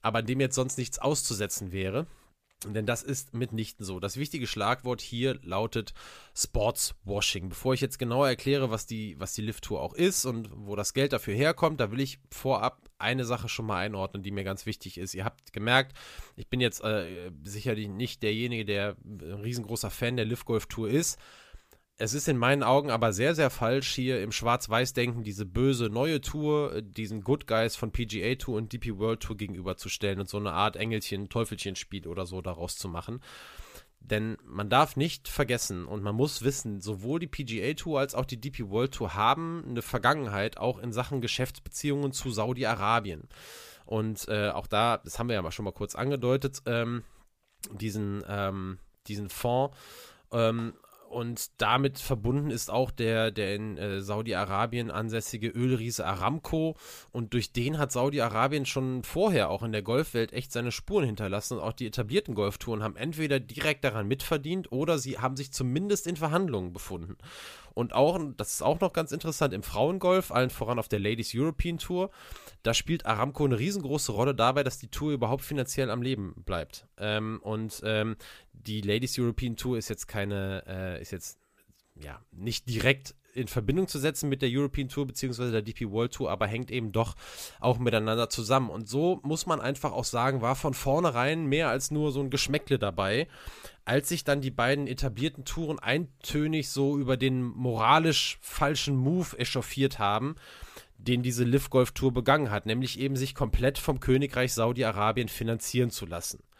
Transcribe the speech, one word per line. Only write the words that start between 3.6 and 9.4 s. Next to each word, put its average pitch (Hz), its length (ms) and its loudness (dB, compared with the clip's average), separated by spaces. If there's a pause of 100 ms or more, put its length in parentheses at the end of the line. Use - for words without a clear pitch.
so. 95 140 -6
Das 95 180 -4
wichtige 139 300 -4
Schlagwort 120 540 0
hier 123 420 -2
lautet 101 500 -2 (420)
Sportswashing. 101 1120 0
Bevor 131 260 0
ich 131 60 0
jetzt - 180 -2
genauer 127 280 2
erkläre, 135 440 2
was 113 160 -4
die, 107 320 -8
was 92 140 -6
die 107 100 -4